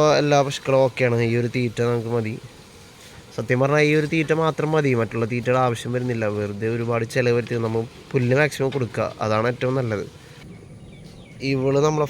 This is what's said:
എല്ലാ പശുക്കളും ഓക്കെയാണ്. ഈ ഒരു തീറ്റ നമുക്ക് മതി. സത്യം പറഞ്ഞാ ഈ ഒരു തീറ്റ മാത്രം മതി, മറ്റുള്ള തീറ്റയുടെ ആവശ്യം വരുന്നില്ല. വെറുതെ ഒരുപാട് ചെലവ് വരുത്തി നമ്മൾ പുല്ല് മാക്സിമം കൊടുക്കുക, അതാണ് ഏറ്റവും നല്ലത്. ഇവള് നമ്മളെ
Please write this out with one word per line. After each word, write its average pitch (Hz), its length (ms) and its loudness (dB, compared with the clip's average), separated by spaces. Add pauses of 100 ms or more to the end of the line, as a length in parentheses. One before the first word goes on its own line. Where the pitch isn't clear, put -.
(200)
എല്ലാ 147 260 2
പശുക്കളും 135 380 0
ഓക്കെയാണ്. 120 320 0 (140)
ഈ 117 100 0
ഒരു 120 160 -2
തീറ്റ 120 240 -2 (100)
നമുക്ക് 117 260 -2
മതി. 113 180 -2 (1000)
സത്യം 123 260 2
പറഞ്ഞാ 143 260 4
ഈ - 20 4 (100)
ഒരു 151 120 0
തീറ്റ 160 180 0 (120)
മാത്രം 156 320 0
മതി, 147 160 4 (100)
മറ്റുള്ള 113 320 -2
തീറ്റയുടെ 123 340 0
ആവശ്യം 120 300 -2
വരുന്നില്ല. 123 300 -2 (100)
വെറുതെ 104 400 -4
ഒരുപാട് 117 280 -2 (100)
ചെലവ് 123 240 2
വരുത്തി 120 280 -4
നമ്മൾ 113 160 -2 (300)
പുല്ല് 127 260 2
മാക്സിമം 139 380 0
കൊടുക്കുക, 113 360 -4 (120)
അതാണ് 107 280 0
ഏറ്റവും 127 280 -2
നല്ലത്. 110 260 -4 (1500)
ഇവള് 135 340 0
നമ്മളെ 151 240 0